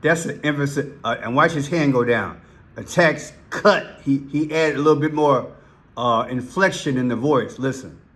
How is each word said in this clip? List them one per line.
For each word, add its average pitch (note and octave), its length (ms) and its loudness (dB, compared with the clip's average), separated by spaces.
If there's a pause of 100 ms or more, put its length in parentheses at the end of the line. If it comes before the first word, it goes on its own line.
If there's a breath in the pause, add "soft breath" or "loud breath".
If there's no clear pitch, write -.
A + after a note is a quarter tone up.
That's E3 240 0
an - 180 -8
emphasis, C#3+ 480 -2 (120)
uh, A#2 160 -2
and A#2 140 -6
watch D#3+ 180 2
his C#3+ 160 -4
hand D3+ 240 2
go B2 120 2
down. A2 360 0 (360 soft breath)
A G2 80 -12
tax - 480 2 (180)
cut. - 540 0
He, C#3 140 2 (120)
he D3+ 240 -2
added D#3 220 2
a - 20 -4
little D3+ 220 4
bit D3+ 120 0
more, D3 400 2 (440 soft breath)
uh, A#2+ 340 2
inflection C#3 680 -2
in B2+ 120 0
the A#2+ 80 -2
voice. B2 420 0
Listen. B2+ 420 -6 (160)